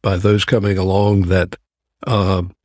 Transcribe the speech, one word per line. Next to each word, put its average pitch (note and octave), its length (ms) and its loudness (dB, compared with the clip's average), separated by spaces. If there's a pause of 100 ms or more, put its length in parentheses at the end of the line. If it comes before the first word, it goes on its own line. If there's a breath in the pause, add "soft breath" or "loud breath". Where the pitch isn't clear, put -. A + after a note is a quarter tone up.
by G2 160 -2
those G#2 280 2
coming G2+ 320 0
along G2 460 2
that, F2+ 340 -2 (480)
uh, G2 380 0 (220)